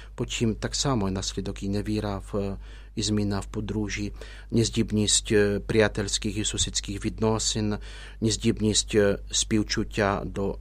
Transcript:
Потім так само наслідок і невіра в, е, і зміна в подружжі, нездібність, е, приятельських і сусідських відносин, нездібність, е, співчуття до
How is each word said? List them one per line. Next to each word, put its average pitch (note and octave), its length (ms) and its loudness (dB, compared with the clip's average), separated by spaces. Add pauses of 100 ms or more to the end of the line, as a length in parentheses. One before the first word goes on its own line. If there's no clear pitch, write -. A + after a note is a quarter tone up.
(140)
Потім A2+ 400 0
так - 200 -4
само A2+ 360 2
наслідок F#2+ 520 -4
і G2+ 60 -2
невіра G2+ 540 -2 (100)
в, A2 40 -2
е, G2 200 -2 (380)
і A2+ 80 -2
зміна G2+ 380 2
в - 60 -6
подружжі, G#2 640 -4 (380)
нездібність, G#2+ 840 2
е, G2+ 280 6
приятельських G#2 760 2
і G#2+ 80 0
сусідських G2 600 -2
відносин, G#2+ 720 2 (440)
нездібність, G#2+ 720 2
е, G2+ 240 6 (120)
співчуття G#2 960 0
до G2 360 -4